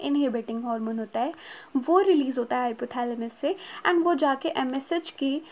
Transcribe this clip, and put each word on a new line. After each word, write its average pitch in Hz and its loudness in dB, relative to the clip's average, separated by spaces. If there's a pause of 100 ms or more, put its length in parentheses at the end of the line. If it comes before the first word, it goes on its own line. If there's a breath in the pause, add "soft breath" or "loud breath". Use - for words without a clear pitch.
inhibiting 240 0
hormone 226 -2
होता 220 -4
है, 294 -2 (440 loud breath)
वो 311 6
release 285 4
होता 240 -2
है 247 0
हाइपोथैलेमस 240 -4
से 330 -2 (320 loud breath)
and 349 4
वो 349 4
जाके 277 2
एमएसएच 269 -4
की 277 -2 (100)